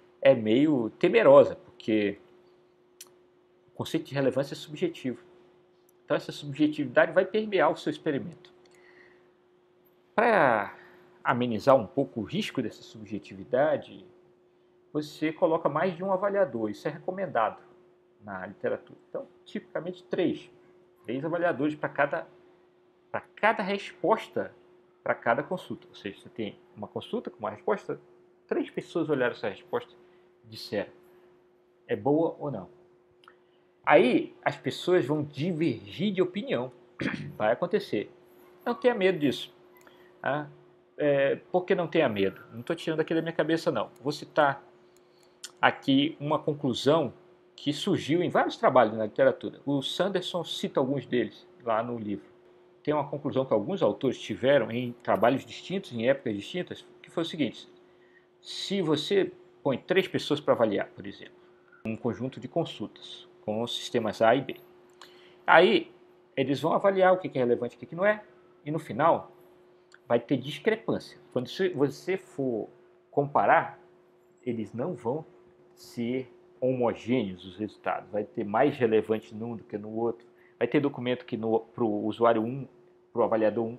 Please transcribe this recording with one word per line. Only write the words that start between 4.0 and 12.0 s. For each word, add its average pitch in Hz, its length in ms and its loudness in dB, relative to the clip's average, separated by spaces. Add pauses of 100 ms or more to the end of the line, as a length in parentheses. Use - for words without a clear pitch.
de 131 80 -14
relevância 139 400 0
é - 20 -12
subjetivo. - 640 -6 (840)
Então 151 120 -2
essa 160 160 -6
subjetividade 151 800 0
vai 185 120 4
permear 196 460 0
o 165 60 -4
seu - 140 -6
experimento. 151 600 -6 (1600)
Pra 147 600 4 (460)
amenizar 123 540 4
um 113 100 2
pouco 139 340 -4